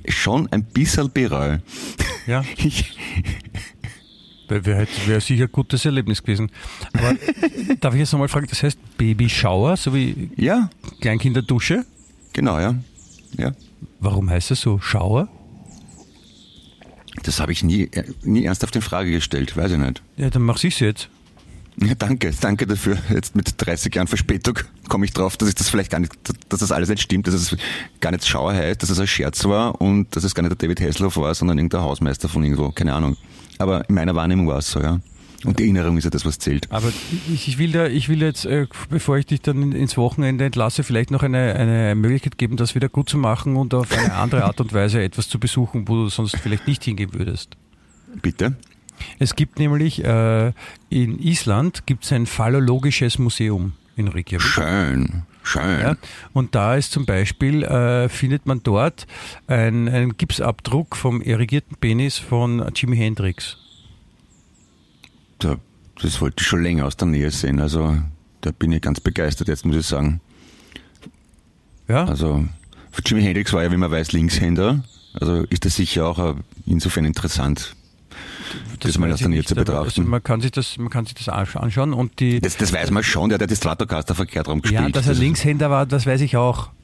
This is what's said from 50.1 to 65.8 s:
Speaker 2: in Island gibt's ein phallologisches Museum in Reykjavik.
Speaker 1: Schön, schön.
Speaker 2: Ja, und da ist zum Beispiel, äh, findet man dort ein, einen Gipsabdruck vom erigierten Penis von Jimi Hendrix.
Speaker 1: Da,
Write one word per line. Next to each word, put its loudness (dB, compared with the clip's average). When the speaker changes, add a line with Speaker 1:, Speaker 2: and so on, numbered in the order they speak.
Speaker 2:
in 0
Island 0
gibt's -2
ein 2
phallologisches 2
Museum 0
in 0
Reykjavik. -2
Speaker 1:
Schön, 0
schön. 0
Speaker 2:
Ja, 2
und 0
da 2
ist -2
zum 0
Beispiel, 0
äh, 2
findet -2
man -2
dort 0
ein, 2
einen 0
Gipsabdruck -2
vom 0
erigierten 0
Penis 2
von 0
Jimi 2
Hendrix. -2
Speaker 1:
Da, 0